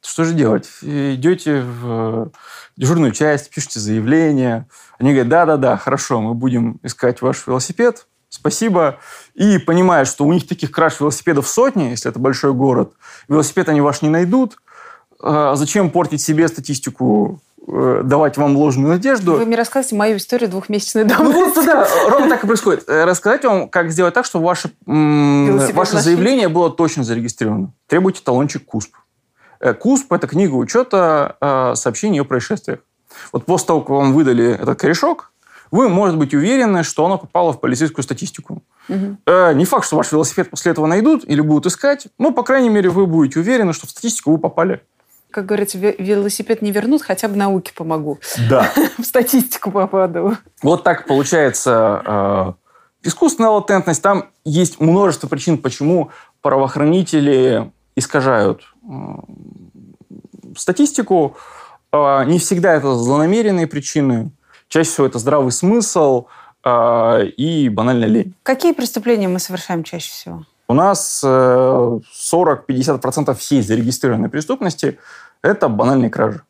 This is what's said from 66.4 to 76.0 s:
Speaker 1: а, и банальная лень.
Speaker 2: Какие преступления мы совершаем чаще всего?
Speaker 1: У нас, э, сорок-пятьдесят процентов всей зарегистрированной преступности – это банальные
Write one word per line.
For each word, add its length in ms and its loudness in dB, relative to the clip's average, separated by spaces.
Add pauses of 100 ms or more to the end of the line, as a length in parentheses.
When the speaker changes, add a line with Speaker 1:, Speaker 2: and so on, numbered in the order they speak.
Speaker 1:
а, 560 2
и 480 -2
банальная 400 0
лень. 340 0
Speaker 2:
Какие 300 0
преступления 560 -2
мы 100 -2
совершаем 440 -8
чаще 280 -12
всего? 340 -16 (240)
Speaker 1:
У 60 0
нас, 500 0
э, 760 2 (120)
сорок-пятьдесят 880 -2
процентов 400 -2
всей 220 0
зарегистрированной 640 -2
преступности – 720 -4 (440)
это 260 2
банальные 420 0